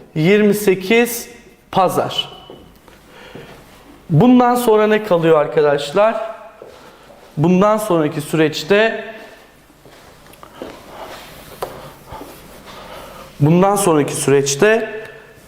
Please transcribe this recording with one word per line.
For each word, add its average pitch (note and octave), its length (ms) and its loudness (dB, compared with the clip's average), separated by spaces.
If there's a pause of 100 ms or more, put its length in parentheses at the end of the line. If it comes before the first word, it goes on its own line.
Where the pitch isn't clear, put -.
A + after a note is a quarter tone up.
(140)
Yirmi G3+ 400 2
sekiz, G#3 720 0 (420)
Pazar. C#3+ 680 -2 (1700)
Bundan B3 440 4
sonra A3 320 2
ne G#3+ 180 0
kalıyor E3 360 2
arkadaşlar? D3+ 920 0 (1040)
Bundan F3+ 400 2
sonraki D#3 440 -2
süreçte, E3 840 -2 (4000)
bundan F3+ 360 2
sonraki D3+ 380 0
süreçte C#3+ 880 0 (460)